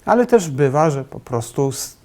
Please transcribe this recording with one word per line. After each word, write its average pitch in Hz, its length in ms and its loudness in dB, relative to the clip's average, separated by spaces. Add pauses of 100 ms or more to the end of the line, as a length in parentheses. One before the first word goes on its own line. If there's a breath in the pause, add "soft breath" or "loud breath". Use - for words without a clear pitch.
ale 233 200 2
też 208 240 2
bywa, 143 400 2
że 139 140 -4
po - 160 -16
prostu 127 500 -4
s-, - 360 -10